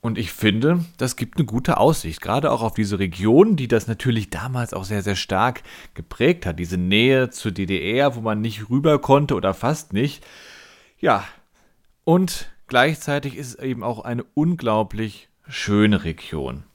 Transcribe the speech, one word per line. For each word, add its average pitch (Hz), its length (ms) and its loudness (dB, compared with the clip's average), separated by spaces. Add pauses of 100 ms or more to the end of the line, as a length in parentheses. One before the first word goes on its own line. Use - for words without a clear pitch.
und 113 160 -4
ich 92 140 -6
finde, 135 540 2 (120)
das 127 180 -4
gibt - 220 -8
eine 156 80 2
gute 127 320 -2
Aussicht, 117 440 0
gerade 139 300 0
auch 120 100 0
auf 110 120 -2
diese 101 260 -2
Region, 110 560 4
die 127 120 -4
das 113 200 0
natürlich 113 420 -2
damals 120 440 -6
auch 95 120 -8
sehr, 101 160 -4
sehr 98 140 -2
stark 113 460 -2 (320)
geprägt 160 520 0
hat. 82 140 -4
Diese 87 180 -4
Nähe 117 540 4
zur - 200 -6
D 92 140 -4
D 95 320 -2
R, 139 180 2
wo 113 60 -10
man 110 200 -2
nicht 107 280 -6
rüber 143 300 2
konnte 139 360 4
oder 95 180 0
fast 139 400 -4
nicht. 127 320 -2 (760)
Ja, 110 260 0 (800)
und 175 440 0 (180)
gleichzeitig 143 680 0
ist 135 120 -12
es 120 80 -16
eben 127 280 -8
auch 113 220 -4
eine 120 180 -6 (120)
unglaublich 113 920 -2 (220)
schöne 104 560 2
Region. 71 580 -8 (120)